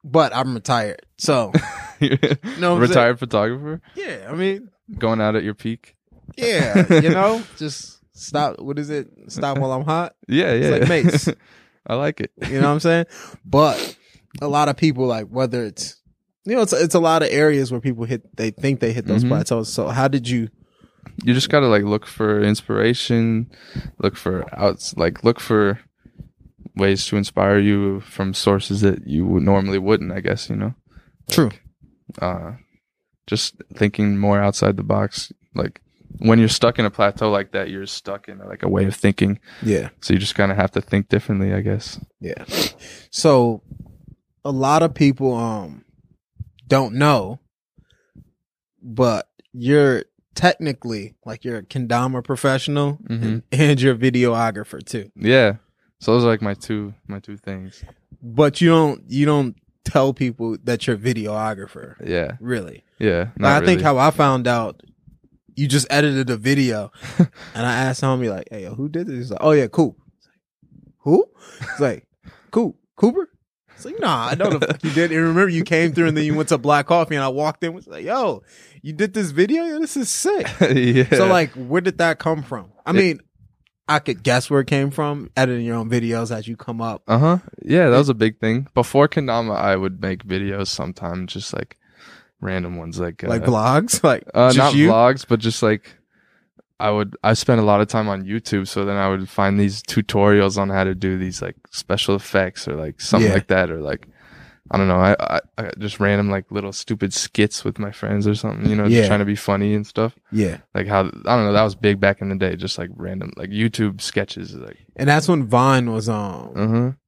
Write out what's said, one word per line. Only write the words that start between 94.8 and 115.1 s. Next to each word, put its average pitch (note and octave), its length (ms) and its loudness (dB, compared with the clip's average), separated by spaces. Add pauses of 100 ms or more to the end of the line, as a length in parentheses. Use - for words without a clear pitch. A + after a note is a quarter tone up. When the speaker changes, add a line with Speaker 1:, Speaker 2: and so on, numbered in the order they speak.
Speaker 2:
vlogs, B2 380 4
but A#2 120 2
just, A2+ 240 -2
like, G#2+ 320 0 (840)
I G#2+ 140 0
would, G#2 320 -2
I G#2+ 120 4
spent A#2 260 2
a - 20 2
lot G#2 160 4
of G#2 80 4
time G#2+ 220 -2
on G2 160 -4
YouTube, G2+ 420 -4
so G2+ 160 -4
then G2+ 140 -2
I G2 100 0
would F#2+ 220 -2
find G2 280 2
these G2+ 240 0
tutorials G2+ 760 2
on G2 120 -2
how F#2+ 140 0
to F#2+ 100 0
do F#2+ 240 -2
these, F#2 240 -6
like, F2+ 140 -10 (160)
special - 440 -2
effects F#2+ 520 -4
or, D2+ 80 -6
like, D#2 240 -10
something A2 300 2
Speaker 1:
Yeah. F#2+ 60 2
Speaker 2:
like G2+ 120 0
that, F#2 240 2
or, E2 100 -8
like, D2 260 -8 (640)
I - 60 0
don't G2 120 2
know, F2+ 80 2
I, F#2 240 4
I, - 180 -2 (180)
I G#2+ 200 -8
just G#2 240 -8
random, G2+ 280 0
like, G2 220 -4
little G2+ 220 -6
stupid G#2 400 -6
skits - 500 -2
with G#2+ 160 -6
my G#2 120 -6
friends G#2 360 -2
or G#2 80 2
something, G#2+ 340 -4
you G#2+ 60 2
know, G#2 140 0
just A#2 140 6
Speaker 1:
Yeah. G2+ 40 2
Speaker 2:
trying G2+ 120 2
to G2+ 60 0
be G#2 120 -2
funny G2+ 360 0
and G#2 140 -2
stuff. A2+ 260 -2 (160)
Speaker 1:
Yeah. G2+ 280 -2 (180)
Speaker 2:
Like, G2 120 -4
how, G2 180 2
I - 320 -2
don't G#2+ 80 2
know, G2+ 80 2
that G#2+ 100 4
was G2+ 120 -2
big G2+ 260 0
back G2 180 2
in G2 80 -6
the G2 80 -4
day, F#2 220 -2
just, F#2 200 -8
like, F2+ 180 -10
random, F#2+ 420 -10
like, F#2+ 140 -12
YouTube G#2+ 500 -2
sketches, F#2+ 520 -8
like A#1+ 260 -18 (180)
Speaker 1:
And C#3 100 0
that's D3+ 220 4